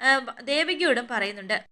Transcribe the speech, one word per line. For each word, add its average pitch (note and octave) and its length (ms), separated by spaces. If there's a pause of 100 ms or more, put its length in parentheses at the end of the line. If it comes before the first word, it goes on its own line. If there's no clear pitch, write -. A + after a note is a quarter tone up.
ഏ, B3+ 80 (340)
ദേവകിയോടും C#4+ 680
പറയുന്നുണ്ട്. G3+ 600